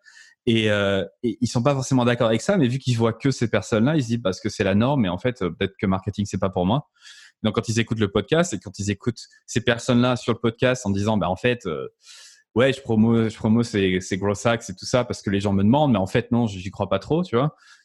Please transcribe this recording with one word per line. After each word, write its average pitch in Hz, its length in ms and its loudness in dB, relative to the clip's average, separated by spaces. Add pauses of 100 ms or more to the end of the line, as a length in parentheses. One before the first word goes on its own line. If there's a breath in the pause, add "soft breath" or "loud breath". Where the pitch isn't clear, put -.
(460 loud breath)
Et, 113 240 2
euh, 98 340 2 (180)
et 117 180 -4
ils 123 60 0
sont 117 160 -2
pas 143 100 2
forcément 131 320 0
d'accord 120 220 2
avec 113 160 2
ça, 202 140 0
mais 151 100 4
vu 123 120 -2
qu'ils 123 200 0
voient 113 140 2
que - 180 0
ces 120 180 -2
personnes-là, 113 480 2
ils 147 60 2
se 113 60 -6
disent, « 117 160 -2
Parce 92 160 -2
que - 80 -4
c'est 107 160 -2
la 101 100 4
norme, 123 280 2
mais 95 60 0
en 87 100 -2
fait, - 220 -4
euh, 87 100 -2
peut-être 95 300 -4
que 107 60 0
marketing, 98 400 -2
c'est 98 140 -6
pas 98 100 0
pour 90 160 0
moi. » 120 240 0 (540 loud breath)
Donc, 107 100 0
quand 113 140 -2
ils 113 100 0
écoutent 110 220 -2
le 101 100 2
podcast 156 440 0
et 98 40 -8
quand 95 220 -14
ils 98 100 -4
écoutent - 320 -6 (240 soft breath)
ces - 140 -2
personnes-là 120 560 2
sur - 160 -4
le - 80 -4
podcast 123 440 0
en 101 60 -2
disant, « 101 280 0
Bah, 87 120 -2
en 92 60 -2
fait, 123 300 -2
euh, 69 200 -6 (720 loud breath)
ouais, 127 160 4
je 123 80 -8
promo, 113 480 2
je 107 80 -8
promo 113 260 2
ces, 95 380 0
ces 95 180 -6
gros 101 160 -2
sacs 117 340 -2
et 92 60 -12
tout - 120 -16
ça 123 180 0
parce - 180 -8
que 107 80 -4
les 101 80 2
gens 98 140 0
me 98 100 2
demandent, 135 300 4
mais 104 60 2
en 95 100 -2
fait, - 240 -2
non, 117 160 0
j'y 95 240 -8
crois 98 160 -4
pas 98 100 0
trop », 156 240 -2
tu 143 140 -4
vois. 143 180 0 (300 soft breath)